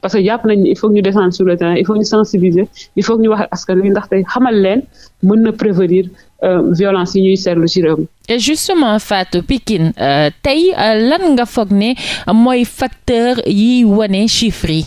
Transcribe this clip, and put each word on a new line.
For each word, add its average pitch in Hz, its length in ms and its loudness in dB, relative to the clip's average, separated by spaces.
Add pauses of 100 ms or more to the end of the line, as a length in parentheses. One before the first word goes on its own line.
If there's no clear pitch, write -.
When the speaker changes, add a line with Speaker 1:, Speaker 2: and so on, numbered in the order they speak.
Speaker 1:
parce 190 140 -6
que 196 100 2
jàpp 226 220 -2
nañ 208 160 2
ni - 80 2
il 196 80 0
faut 214 100 0
que 208 60 2
ñu 208 80 2
descendre 190 300 0
sur 185 120 -2
le 180 120 2
terrain, 170 200 0
il - 100 0
faut 208 60 0
que 214 60 0
ñu 214 60 0
sensibiliser, 190 600 0 (300)
il 202 80 0
faut 233 120 -2
que 226 60 2
ñu 220 60 2
wax 214 140 0
ak - 100 -6
askan 180 280 -4
wi 196 100 2
ndaxte 196 240 -2 (120)
xamal 247 340 0
leen 196 220 0 (400)
mën 202 200 4
na 220 100 0
prévenir, 190 540 0 (360)
euh, 185 180 2 (120)
violence 180 420 0
yi 190 80 2
ñuy 190 160 2
seetlu 170 300 -2
ci 185 140 -2
réew 160 140 2
mi. 160 100 -4 (220)
Speaker 2:
Et 233 100 -2
justement, 277 600 0
Fatou, 185 440 -4
Pikine, 196 560 -2
euh, 139 300 0 (140)
tey, 320 340 0
euh, 220 320 0
lan 339 260 2
nga 240 120 0
foog 214 260 -2
ne 208 220 0 (380)
mooy 247 340 4
facteur 247 680 -2 (100)
yi 240 380 2
wane 208 440 2
chiffres - 420 -4
yi? 156 160 -2